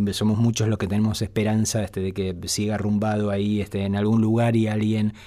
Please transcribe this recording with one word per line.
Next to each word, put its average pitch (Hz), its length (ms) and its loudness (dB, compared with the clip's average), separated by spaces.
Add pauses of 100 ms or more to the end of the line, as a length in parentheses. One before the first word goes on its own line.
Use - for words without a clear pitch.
(140)
somos 107 240 0
muchos 113 300 2
los 107 100 0
que 104 80 -4
tenemos 107 380 0
esperanza, 107 600 0
este, 95 180 -6
de 95 100 -4
que 92 240 -4 (100)
siga 104 300 -2
arrumbado 104 560 0
ahí, 104 300 0
este, 98 240 -4
en 101 100 0
algún 107 260 2
lugar 113 340 2
y 110 120 2
alguien, 107 460 0 (140)